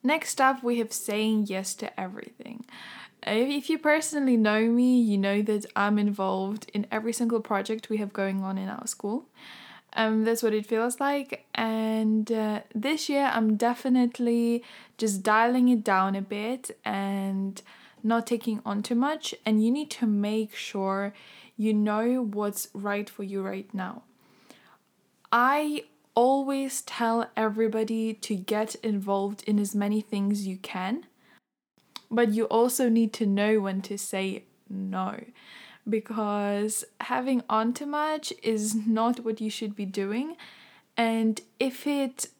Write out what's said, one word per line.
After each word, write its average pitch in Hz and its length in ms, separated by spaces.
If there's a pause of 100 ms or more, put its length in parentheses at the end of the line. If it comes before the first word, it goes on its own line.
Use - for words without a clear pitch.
Next 302 360
up, 262 240
we 240 140
have 226 160
saying 214 540
yes 190 260
to - 260
everything. - 640 (600)
Uh, - 60
if 269 360
you 320 120
personally 302 580
know 214 300
me, 247 340
you 208 160
know 196 240
that 208 240 (100)
I'm 208 220
involved 202 720
in 208 200
every 220 200
single 233 300
project 220 480
we 214 80
have 202 160
going 196 300
on 190 160
in 190 100
our - 160
school. 226 420 (680)
Um, 220 300
that's 226 200
what 220 100
it 214 140
feels 233 320
like. 277 560
And, 220 760
uh, 214 300 (140)
this 277 340
year, 277 240
I'm 220 240
definitely 240 1040 (360)
just 202 240
dialing 240 440
it 240 160
down 196 320
a 196 60
bit 208 640
and 196 760 (440)
not 226 240
taking 226 360
on 208 200
too 247 120
much. 285 380 (120)
And 214 180
you 233 80
need 294 180 (100)
to 247 60
make 214 500
sure 196 560 (460)
you 214 160
know 214 480
what's 208 520
right 202 360
for - 140
you 196 180
right 196 320
now. 185 300 (1300)
I 294 540 (280)
always 269 680
tell 226 520
everybody 220 800
to - 220
get 214 400
involved 202 720
in 208 120
as 202 160
many 208 260
things 202 460
you 185 100
can, 190 480 (1040)
but 233 240
you 220 120
also 247 440
need 226 240
to 226 120
know 208 340
when 196 240
to 202 160
say 190 460 (220)
no, 190 560 (640)
because 208 960 (160)
having 247 460
on 220 240
too 262 140
much 302 560
is 214 320
not 226 460
what 226 220
you 220 100
should 208 240
be 202 100
doing. 208 500 (600)
And 226 440 (200)
if 262 260
it 277 440 (100)